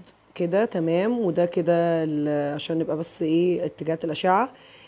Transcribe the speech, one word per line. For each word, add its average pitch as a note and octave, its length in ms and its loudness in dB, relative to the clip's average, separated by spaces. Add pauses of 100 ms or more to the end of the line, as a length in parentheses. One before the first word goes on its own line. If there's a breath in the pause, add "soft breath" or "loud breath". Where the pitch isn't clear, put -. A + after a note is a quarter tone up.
(360)
كده F#3 300 0
تمام، F#3 540 0
وده F3 260 2
كده E3+ 580 2
ال-، D3 520 0
عشان D#3+ 220 -4
نبقى D#3+ 200 -2
بس - 240 -8
ايه F3 440 2
اتجاهات D#3+ 400 -4
الاشعه. G3 480 0 (340 loud breath)